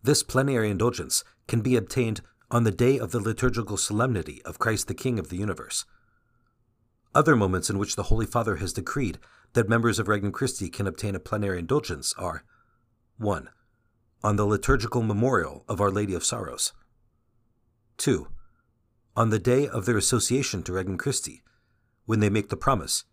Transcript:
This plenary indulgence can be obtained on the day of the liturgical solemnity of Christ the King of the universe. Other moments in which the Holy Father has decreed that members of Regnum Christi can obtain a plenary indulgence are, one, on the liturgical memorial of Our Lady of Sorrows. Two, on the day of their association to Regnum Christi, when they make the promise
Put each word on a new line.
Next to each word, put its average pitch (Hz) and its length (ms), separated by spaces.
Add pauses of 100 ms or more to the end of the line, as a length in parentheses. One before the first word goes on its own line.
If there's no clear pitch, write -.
This 143 220
plenary 131 440
indulgence 101 540 (240)
can 117 140
be 123 160
obtained 113 460 (280)
on 120 140
the 107 80
day 123 260
of 113 140
the 120 80
liturgical 107 560
solemnity 104 680
of - 140
Christ 110 300
the - 60
King 120 260
of 82 80
the 90 80
universe. - 480 (1300)
Other 151 220
moments 95 340
in 98 80
which 101 160
the 101 80
Holy 107 240
Father 110 300
has 95 160
decreed - 480 (320)
that 107 160
members 117 320
of 98 80
Regnum 101 240
Christi - 360
can 98 200
obtain 98 260
a 95 60
plenary 101 400
indulgence 85 580
are, 82 240 (720)
one, 101 340 (760)
on 104 100
the 104 100
liturgical 107 600
memorial 104 640
of 98 120
Our 101 120
Lady 98 220
of 82 100
Sorrows. - 480 (1200)
Two, - 300 (880)
on 113 160
the 107 80
day 131 300
of 107 180
their 117 100
association 113 680
to 90 80
Regnum 92 260
Christi, - 460 (640)
when 110 120
they 104 100
make 101 200
the - 80
promise 117 560